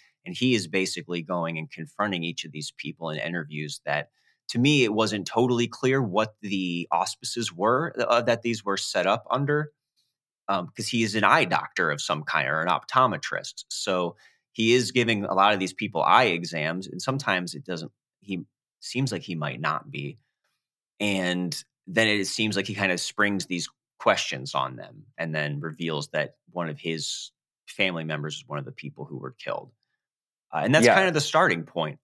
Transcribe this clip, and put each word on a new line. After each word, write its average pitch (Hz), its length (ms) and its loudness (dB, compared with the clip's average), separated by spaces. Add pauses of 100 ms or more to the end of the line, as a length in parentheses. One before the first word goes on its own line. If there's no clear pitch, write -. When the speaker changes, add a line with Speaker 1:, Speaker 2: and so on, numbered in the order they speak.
(240)
Speaker 1:
and 87 120 -12
he 127 180 2
is 92 140 0
basically 87 540 -2
going 82 360 -4
and 78 120 -10
confronting 87 520 -4
each 82 220 -6
of 78 80 -14
these 76 240 -10
people 78 340 -10
in 78 80 -6
interviews 76 680 -8
that, 73 260 -4 (380)
to 120 100 -4
me, 139 260 6
it 104 80 2
wasn't 107 340 0
totally 120 420 2
clear 131 340 2
what 107 400 -2
the 92 480 -2
auspices - 640 -2
were, 117 460 0
uh, 117 240 2
that 117 200 2
these 113 220 -2
were 98 120 0
set 90 300 0
up 110 240 2
under, 147 420 0 (760)
um, 92 280 0
'cause 107 120 -4
he 117 140 2
is 104 120 0
an 107 100 2
eye 131 200 6
doctor 85 460 0
of 73 100 -2
some 78 220 -2
kind 73 260 0
or 78 120 0
an 85 80 0
optometrist. - 1000 0
So 90 480 -2 (360)
he 113 200 4
is 123 180 4
giving 110 340 2
a 95 100 -2
lot 101 200 6
of 95 60 0
these 92 120 -2
people 90 300 -2
eye 113 220 8
exams, 85 640 -2
and 90 140 -10
sometimes 95 540 -2
it 73 100 -12
doesn't, 82 280 -8 (280)
he 95 240 -6 (360)
seems 131 320 -2
like 87 100 -6
he 87 140 -8
might 73 240 -6
not 78 300 -2
be. 71 280 -8 (800)
And 90 580 0 (300)
then 110 220 4
it 104 180 2
seems 110 300 0
like 98 100 0
he 101 80 -6
kinda 92 240 0
springs 101 480 0
these 87 220 -4 (320)
questions 71 560 0
on 65 180 -2
them 52 320 -16 (100)
and 82 160 -4
then 73 280 -2
reveals 78 480 -4
that 76 280 -4 (140)
one 85 180 -4
of 76 120 -8
his 80 500 -6 (380)
family 92 340 -2
members 76 340 -4
is - 120 -18
one 73 100 -6
of 69 60 -8
the 69 80 -14
people 71 320 -12
who 67 140 -12
were 65 200 -12
killed. - 340 -8 (800)
Uh, 165 120 0
and 117 100 4
that's 226 100 8
Speaker 2:
Yeah. 240 120 10
Speaker 1:
kind 190 100 6
of 170 80 2
the 151 60 4
starting 156 420 4
point 78 420 -4